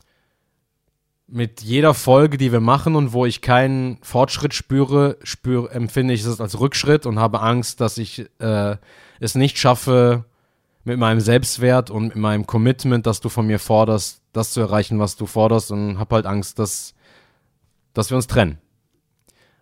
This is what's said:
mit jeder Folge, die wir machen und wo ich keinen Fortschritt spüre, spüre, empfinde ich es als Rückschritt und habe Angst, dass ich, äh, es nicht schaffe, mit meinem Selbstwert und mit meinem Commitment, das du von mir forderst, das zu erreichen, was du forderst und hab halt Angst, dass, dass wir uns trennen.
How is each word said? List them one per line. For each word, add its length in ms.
mit 340
jeder 320
Folge, 440
die 140
wir 80
machen 360
und 160
wo 120
ich 160
keinen 600
Fortschritt 500
spüre, 680
spüre, 480
empfinde 420
ich 120
es 160
als 180
Rückschritt 480
und 140
habe 200
Angst, 400
dass 180
ich, 280
äh, 360
es 160
nicht 220
schaffe, 680
mit 140
meinem 220
Selbstwert 680
und 180
mit 80
meinem 300
Commitment, 600
das 140
du 80
von 180
mir 140
forderst, 600
das 180
zu 100
erreichen, 380
was 180
du 100
forderst 440
und 280
hab 140
halt 140
Angst, 320
dass, 360
dass 160
wir 60
uns 100
trennen. 320